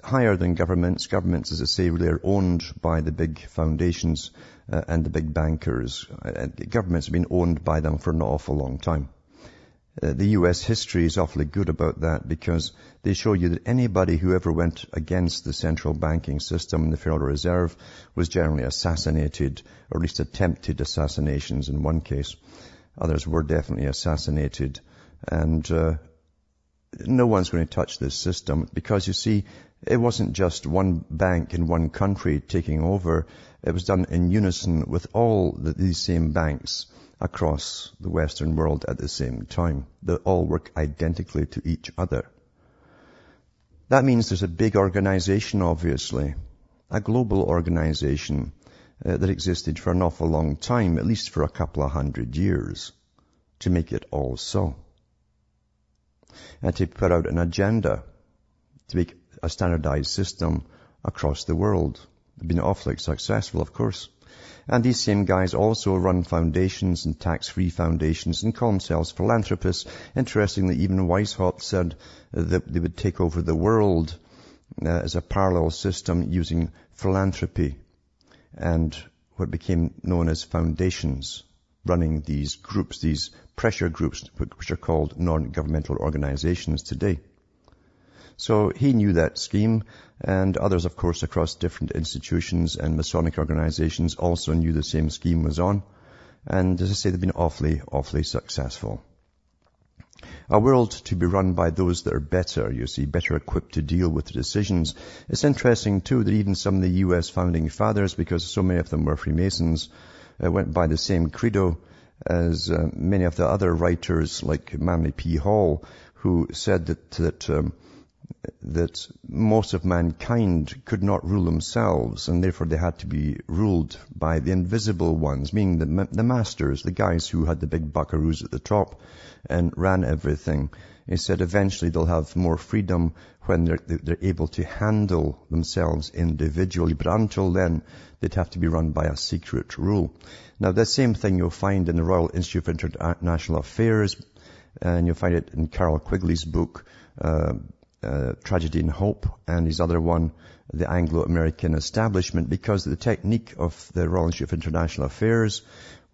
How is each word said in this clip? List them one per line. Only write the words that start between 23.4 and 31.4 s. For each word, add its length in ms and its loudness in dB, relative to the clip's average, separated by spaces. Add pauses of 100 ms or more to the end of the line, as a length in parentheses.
definitely 440 -2
assassinated. 920 -2 (480)
And, 440 0
uh, 220 2 (1120)
no 200 4
one's 240 4
gonna 160 0
touch 340 -4
this 160 -4
system 580 -2
because, 340 0
you 60 -2
see, 320 0 (420)
it 80 4
wasn't 380 2
just 340 0
one 420 2
bank 440 2